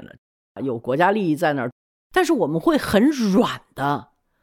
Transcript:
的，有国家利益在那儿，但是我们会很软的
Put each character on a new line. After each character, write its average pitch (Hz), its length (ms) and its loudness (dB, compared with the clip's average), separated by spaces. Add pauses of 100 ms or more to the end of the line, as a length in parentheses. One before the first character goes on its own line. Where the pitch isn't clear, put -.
的， - 580 -20
有 123 160 -6
国 123 160 -4
家 175 160 4
利 202 200 0
益 151 40 2
在 151 200 0
那 135 80 -4
儿， 123 80 -4 (420)
但 370 100 2
是 339 120 2
我 190 120 0
们 160 140 -2
会 320 160 2
很 220 320 2
软 220 540 0 (120)
的 139 340 -4 (340)